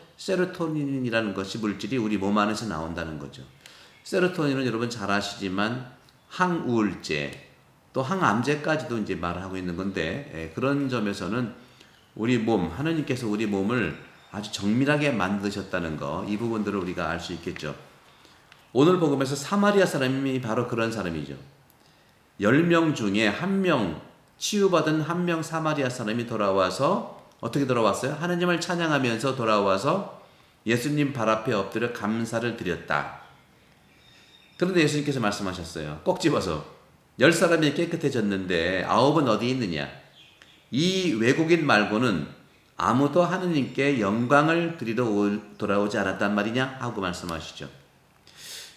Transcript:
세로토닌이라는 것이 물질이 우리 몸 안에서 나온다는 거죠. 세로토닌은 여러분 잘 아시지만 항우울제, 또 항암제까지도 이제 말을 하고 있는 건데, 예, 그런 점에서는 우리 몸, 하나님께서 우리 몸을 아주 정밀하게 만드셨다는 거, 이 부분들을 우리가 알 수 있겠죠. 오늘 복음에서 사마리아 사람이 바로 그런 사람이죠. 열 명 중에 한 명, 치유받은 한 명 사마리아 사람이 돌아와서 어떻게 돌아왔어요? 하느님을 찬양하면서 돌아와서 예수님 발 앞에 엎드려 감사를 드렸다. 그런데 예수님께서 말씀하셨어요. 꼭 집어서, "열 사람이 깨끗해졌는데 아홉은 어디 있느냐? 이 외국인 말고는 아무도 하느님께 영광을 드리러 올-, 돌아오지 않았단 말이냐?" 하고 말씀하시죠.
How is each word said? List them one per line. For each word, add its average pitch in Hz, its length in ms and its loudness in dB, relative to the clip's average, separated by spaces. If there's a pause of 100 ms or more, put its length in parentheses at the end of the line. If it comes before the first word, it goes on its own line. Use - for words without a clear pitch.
(180)
세로토닌이라는 143 1120 -2
것이 95 260 -4
물질이 104 380 -2
우리 107 220 0
몸 101 180 2
안에서 107 300 0
나온다는 82 520 -6
거죠. 67 240 -14 (600)
세로토닌은 160 640 0
여러분 117 240 -2
잘 101 200 -4
아시지만 101 800 -2 (380)
항우울제, 110 1200 -2 (460)
또 127 80 -2
항암제까지도 143 960 0
이제 95 160 -4
말을 87 280 -4
하고 95 140 -8
있는 90 200 -6
건데, 92 580 -4
예, 80 200 -8
그런 139 360 0
점에서는 104 640 -4 (600)
우리 117 220 0
몸, 107 320 2
하나님께서 131 580 -2
우리 107 200 -2
몸을 98 500 0 (340)
아주 104 220 -10
정밀하게 139 600 2
만드셨다는 95 840 -2
거, 76 320 -6
이 104 80 -2
부분들을 107 420 -2
우리가 87 300 -4
알 85 120 -4
수 87 120 -8
있겠죠. 82 420 -8 (1000)
오늘 165 240 6
복음에서 139 360 2
사마리아 202 520 4
사람이 135 560 0
바로 113 260 0
그런 113 240 -2
사람이죠. 82 440 -6 (1040)
열 123 240 6
명 165 300 4
중에 107 340 2
한 98 340 0
명, 117 400 0 (340)
치유받은 165 640 2
한 170 240 -2
명 165 180 0
사마리아 156 460 -2
사람이 113 380 -4
돌아와서 104 1000 0 (140)
어떻게 135 260 -2
돌아왔어요? 120 460 2
하느님을 175 480 0
찬양하면서 135 760 0
돌아와서 110 840 2 (440)
예수님 143 480 2
발 110 160 2
앞에 110 240 0
엎드려 110 400 -2
감사를 113 640 -2
드렸다. 80 640 -4 (1400)
그런데 180 240 2
예수님께서 143 380 0
말씀하셨어요. 87 840 -4
꼭 180 160 0
집어서, 92 460 0 (540)
"열 147 120 8
사람이 165 400 4
깨끗해졌는데 98 1120 0
아홉은 135 420 4
어디 113 200 2
있느냐? 92 400 -2 (840)
이 180 440 2
외국인 156 500 4
말고는 104 640 2 (500)
아무도 139 480 4
하느님께 147 760 0
영광을 147 760 2
드리러 113 300 -2
올-, 104 500 0
돌아오지 104 400 0
않았단 101 380 0
말이냐?" 113 460 0
하고 113 200 -6
말씀하시죠. 85 680 -6 (1080)